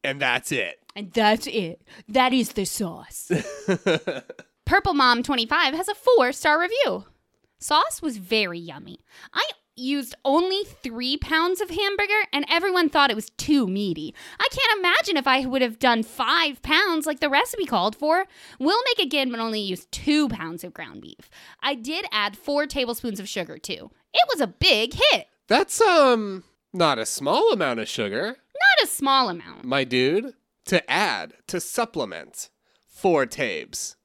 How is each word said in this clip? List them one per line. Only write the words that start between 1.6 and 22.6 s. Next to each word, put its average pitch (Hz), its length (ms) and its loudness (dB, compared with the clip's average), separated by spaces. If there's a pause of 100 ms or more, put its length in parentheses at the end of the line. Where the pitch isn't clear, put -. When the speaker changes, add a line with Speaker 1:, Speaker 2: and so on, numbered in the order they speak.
Speaker 2:
That 254 260 2
is 240 180 2
the 202 140 -2
sauce. - 640 -8 (360)
Speaker 1:
<laughs> - 960 -4
Speaker 2:
Purple 381 300 2
Mom 247 280 4
twenty-five 277 520 0
has 370 140 -4
a 415 60 -4
four-star 302 680 4
review. 359 460 -2 (520)
"Sauce 330 440 0
was 247 160 -6
very 185 400 -2
yummy. 165 400 -16 (340)
I - 100 -2 (320)
used 262 480 -4
only 370 420 2
three 247 520 -6
pounds 339 460 0
of 359 80 -6
hamburger, 403 600 0
and 285 180 -2
everyone 349 400 2
thought 285 200 4
it 214 60 -2
was - 140 -8
too 285 360 2
meaty. 185 480 -4 (240)
I 427 140 0
can't 466 280 2
imagine 370 360 2
if 269 100 0
I 262 200 2
would 254 160 0
have 226 160 -2
done 233 240 4
five 277 580 0
pounds 320 460 2
like 302 140 -4
the 294 100 0
recipe 370 340 0
called 208 320 0
for. 330 300 0 (320)
Will 370 220 2 (100)
make 440 160 0
again, 269 240 -2
but 233 100 -6
only 220 200 -4
use 185 300 -6
two 294 380 0
pounds 165 340 -8
of 180 120 -16
ground 156 260 -16
beef. - 300 -20 (320)
I 277 120 -2
did 302 380 -6
add 208 240 -2
four 294 300 -2